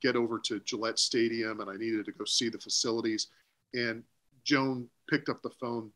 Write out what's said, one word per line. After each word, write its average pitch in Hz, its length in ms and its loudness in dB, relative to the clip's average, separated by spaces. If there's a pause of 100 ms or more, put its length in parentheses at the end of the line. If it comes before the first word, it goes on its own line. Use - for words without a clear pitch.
get 127 140 4
over 117 240 2
to 107 220 -2
Gillette 113 380 -2
Stadium, 113 600 2
and 101 100 -8
I 95 60 -8
needed 110 300 -2
to 104 60 -6
go 104 140 -8
see - 240 2
the 107 80 -4
facilities. 113 720 0 (460)
And 117 300 -2 (400)
Joan 135 460 2 (200)
picked 151 200 0
up - 120 -4
the 120 80 -8
phone, 117 460 -6